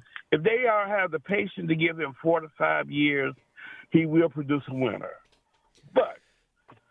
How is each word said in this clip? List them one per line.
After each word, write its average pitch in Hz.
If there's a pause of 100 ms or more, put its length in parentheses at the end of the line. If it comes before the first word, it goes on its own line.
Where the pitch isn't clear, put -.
(320)
If 156
they 226
are, 208
have 196
the 156
patience 190
to 160
give 165
him 139
four 165
to 160 (100)
five 156
years, 143 (580)
he 165
will 160
produce 143
a 131
winner. 117 (840)
But, - (720)